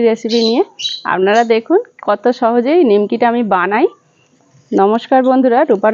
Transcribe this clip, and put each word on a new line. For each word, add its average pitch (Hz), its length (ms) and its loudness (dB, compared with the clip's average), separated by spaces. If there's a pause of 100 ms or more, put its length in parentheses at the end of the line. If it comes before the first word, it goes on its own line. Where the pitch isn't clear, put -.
রেসিপি 226 420 -2
নিয়ে। 247 140 0 (500)
আপনারা 202 300 2 (120)
দেখুন 220 240 0 (280)
কত 208 180 -2 (160)
সহজেই 240 400 0 (100)
নিমকিটা 208 420 0
আমি 240 100 -2 (120)
বানাই। 196 320 0 (840)
নমস্কার 214 560 0
বন্ধুরা, 262 300 2 (120)
রূপা 214 240 0